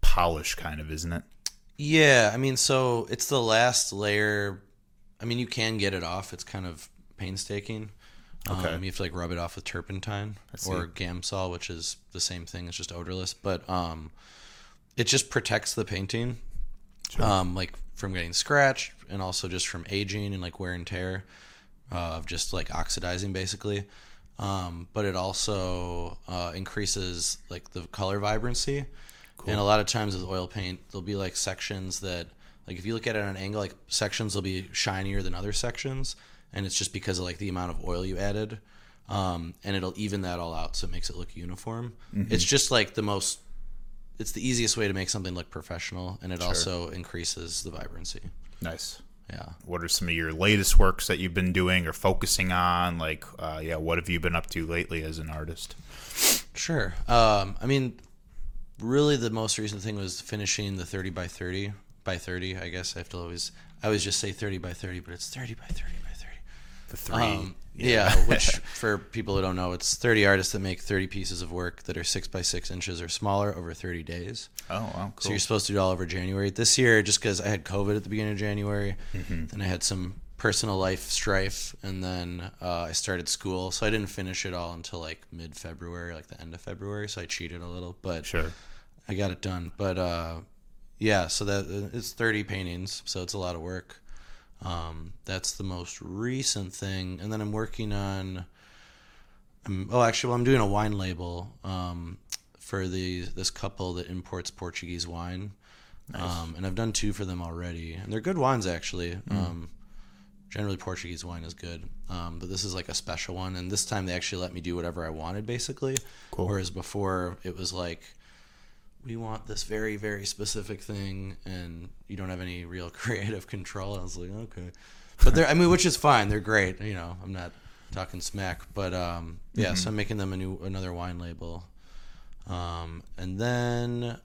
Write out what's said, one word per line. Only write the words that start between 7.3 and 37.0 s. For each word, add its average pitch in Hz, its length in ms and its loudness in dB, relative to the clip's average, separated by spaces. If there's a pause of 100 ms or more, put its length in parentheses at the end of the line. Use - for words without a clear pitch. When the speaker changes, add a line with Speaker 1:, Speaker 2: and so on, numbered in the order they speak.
Speaker 1:
Okay. 90 200 0
Speaker 2:
Um, 85 160 -2
you 95 60 -2
have 90 80 -6
to, 101 40 -2
like, 85 120 -4
rub 87 180 -2
it 87 60 -2
off 85 180 -4
with - 80 -12
turpentine 101 720 -6 (180)
Speaker 1:
I - 40 -12
see. - 140 -4
Speaker 2:
or 87 140 0
Gamsol, 90 640 -4
which 87 200 -6
is 82 260 -6 (160)
the 87 80 -6
same 87 260 -2
thing. 87 220 -10
It's 87 80 -8
just 87 160 -8
odorless, 90 420 -6
but, 95 340 -2
um, 82 440 -2 (840)
it 117 120 2
just - 200 4
protects - 460 0
the 113 100 0
painting, 113 540 -2 (720)
Speaker 1:
Sure. - 140 4
Speaker 2:
um, 92 320 6
like, 92 160 -2 (240)
from 98 160 -4
getting 87 200 -2
scratched 139 600 4 (180)
and 98 100 -4
also 92 280 -2
just 87 180 0
from 87 240 -6
aging 101 420 0
and, 95 80 -4
like, 90 200 -6
wear 90 120 -2
and 87 140 -4
tear, 92 380 -4 (680)
uh, 90 60 -4 (180)
of 82 120 -6
just, - 260 -4
like, 87 200 -2
oxidizing 90 600 -2
basically. 98 520 -4 (540)
Um, 90 540 -4
but 107 120 0
it 95 120 2
also, 90 1000 0 (120)
uh, 87 260 -2
increases, 92 840 -2 (100)
like, 87 240 -12
the 85 160 -8
color 98 320 -2
vibrancy. 120 640 0 (520)
Speaker 1:
Cool. - 140 -6
Speaker 2:
And 104 80 2
a 104 60 4
lot 107 160 8
of 101 60 2
times 107 300 0
with 92 80 -2
oil 92 220 -2
paint, 92 320 -6 (120)
there'll 98 120 -8
be, 101 140 -2
like, 95 200 -2
sections 95 640 -4
that, 87 280 -4 (400)
like, 90 100 -8
if 90 80 -8
you 113 80 -2
look 113 140 -2
at 110 80 2
it 107 60 2
on 101 80 0
an 95 60 -6
angle, 98 240 -4
like, 98 140 -4 (140)
sections 104 480 0
will 101 60 0
be 95 300 -4
shinier 98 500 0
than 90 120 2
other 98 180 -2
sections, 131 600 -2 (380)
and 98 140 -2
it's 90 100 -4
just - 160 -2
because 92 260 -2